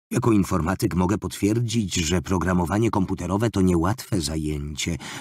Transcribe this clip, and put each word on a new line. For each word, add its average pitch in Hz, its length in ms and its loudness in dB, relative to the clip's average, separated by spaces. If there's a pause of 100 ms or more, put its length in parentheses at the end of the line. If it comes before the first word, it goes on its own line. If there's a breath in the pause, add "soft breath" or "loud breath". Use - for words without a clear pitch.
(100)
"Jako 120 220 2
informatyk 92 640 2
mogę 92 240 2
potwierdzić, 110 760 0
że 82 280 0
programowanie 90 680 0
komputerowe 95 600 0
to 101 100 0
niełatwe 92 600 2
zajęcie. 76 760 -4 (240 loud breath)